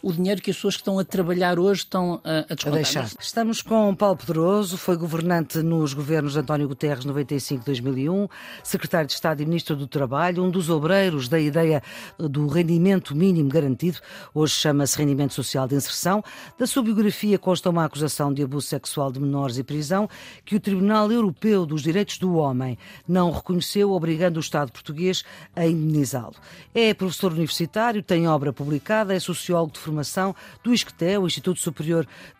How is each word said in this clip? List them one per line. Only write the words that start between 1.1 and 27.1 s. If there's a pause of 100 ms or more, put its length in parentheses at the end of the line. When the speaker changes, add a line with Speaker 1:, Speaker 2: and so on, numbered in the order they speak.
Speaker 1:
hoje
estão
a,
a
Speaker 2:
A
Speaker 1:
descontar.
Speaker 2:
deixar. (140)
Speaker 1:
Mas
Speaker 2:
Estamos
com
Paulo
Pedroso,
foi
governante
nos
governos
de
António
Guterres,
noventa
e
cinco,
dois
mil
e
um, (380)
secretário
de
Estado
e
ministro
do
Trabalho,
um
dos
obreiros
da
ideia (380)
do
rendimento
mínimo
garantido, (360)
hoje
chama-se
rendimento
social
de
inserção. (340)
Da
sua
biografia
consta
uma
acusação
de
abuso
sexual
de
menores
e
prisão (340)
que
o
Tribunal
Europeu
dos
Direitos
do
Homem (300)
não
reconheceu,
obrigando
o
Estado
português (320)
a
indenizá-lo. (420)
É
professor